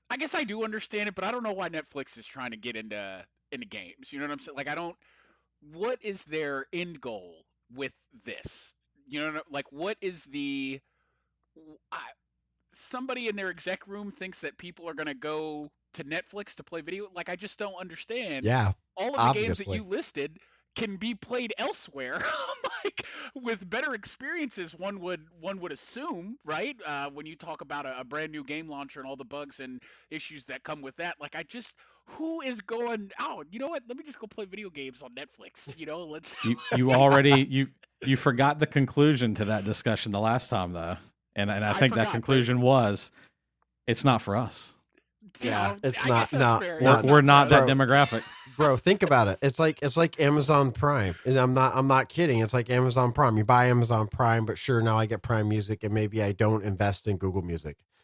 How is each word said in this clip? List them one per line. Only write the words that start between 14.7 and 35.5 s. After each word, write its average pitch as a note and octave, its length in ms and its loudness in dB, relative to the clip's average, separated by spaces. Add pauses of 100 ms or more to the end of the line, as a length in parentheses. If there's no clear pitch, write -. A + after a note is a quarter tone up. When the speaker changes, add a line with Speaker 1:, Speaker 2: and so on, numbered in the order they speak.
Speaker 1:
are D3+ 60 -10
gonna D3+ 200 -6
go D3+ 560 -8 (240)
to D#3+ 100 -12
Netflix G3+ 520 -10
to D3+ 60 -20
play E3 200 -12
video. F#3+ 320 -10
Like, F3 160 -10
I F3+ 60 -6
just F#3+ 220 -14
don't G3 180 -8
understand. F3+ 680 -8
Speaker 2:
Yeah, A2 280 0 (220)
Speaker 1:
All A#3+ 220 -4
of A#2+ 180 4
the G#2 60 -2
games F#2 180 -2
that G2+ 100 -10
Speaker 2:
obviously. F#2+ 100 -4
Speaker 1:
you - 60 -8
listed D3+ 540 -8 (380)
can G#3 200 -6
be A3 180 -6
played A#3+ 440 -8
elsewhere, C#3+ 640 -6 (300)
<laughs> - 320 -8
like, - 200 -6 (300)
with A3+ 340 -6
better B3+ 260 -4
experiences, B3+ 840 -10
one G3 220 -8
would, E3+ 260 -8 (140)
one F#3+ 200 -8
would E3+ 120 -8
assume, A#3 720 -10
right? F#3 320 -6 (100)
Uh, C#3+ 240 -6
when D3 160 -14
you D#3+ 80 -14
talk D#3+ 280 -14
about C#3+ 220 -10
a, C3 140 -8
a C3 60 -10
brand D3+ 260 -8
new D3+ 140 -10
game D#3 240 -10
launcher C#3 320 -12
and C3 80 -12
all C3+ 80 -8
the C3 80 -14
bugs C#3+ 340 -14
and B2+ 240 -14 (280)
issues D#3 340 -14
that B2+ 180 -14
come D3+ 180 -10
with C3+ 160 -14
that, E3+ 240 -8
like, C#3+ 140 -14
I E3 80 -10
just, A3+ 320 -16 (360)
who D#4+ 320 -8
is B3 180 -8
going, A3+ 580 -8
"Oh, C4 320 -8
you G3 80 -14
know C4+ 100 -6
what? D#4 200 -8
Let B3 80 -12
me D#4 80 -16
just D4 160 -18
go G#3+ 80 -14
play G#3+ 160 -12
video G3 260 -14
games C3+ 320 -14
on B2+ 120 -18
Netflix." B2+ 640 -18